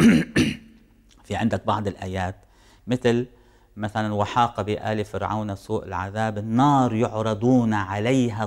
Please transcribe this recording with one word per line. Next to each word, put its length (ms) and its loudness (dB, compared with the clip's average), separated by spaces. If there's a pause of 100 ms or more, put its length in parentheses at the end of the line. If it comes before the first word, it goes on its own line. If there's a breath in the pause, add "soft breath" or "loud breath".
<clears throat> 1200 0
في 120 -6
عندك 300 -2
بعض 200 0
الآيات 500 -6 (500 soft breath)
مثل 400 0 (500 soft breath)
مثلًا: 380 -4
"وحاق 460 0
بآل 440 -2
فرعون 520 -4
سوء 280 -6
العذاب، 540 -4
النار 560 2
يعرضون 800 2
عليها 720 0